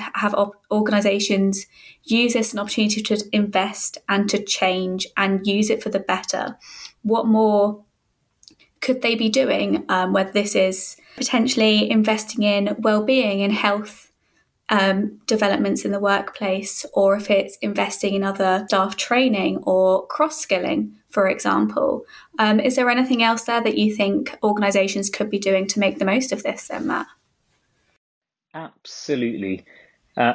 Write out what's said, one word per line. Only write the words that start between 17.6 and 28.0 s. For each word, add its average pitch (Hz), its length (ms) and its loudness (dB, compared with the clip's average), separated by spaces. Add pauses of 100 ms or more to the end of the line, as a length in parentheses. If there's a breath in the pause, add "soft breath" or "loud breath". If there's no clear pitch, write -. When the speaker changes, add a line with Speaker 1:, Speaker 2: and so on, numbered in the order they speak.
Speaker 1:
in 196 100 -2
other 196 460 0
staff 202 260 0
training 208 680 0
or 185 440 2
cross-skilling, 214 880 -2 (140)
for 196 180 0
example? - 800 0 (340 loud breath)
Um, 214 200 4
is 254 160 2
there 247 140 2
anything 247 320 2
else 226 220 2
there 233 180 0
that 214 160 0
you 214 160 2
think 202 480 -2
organisations 202 680 0
could 214 200 -6
be 202 80 -4
doing 196 300 0
to 214 120 -2
make 196 200 0
the 196 60 0
most 254 260 0
of 214 120 -4
this - 260 -4
then, - 180 -6
Matt? - 180 -4 (1500)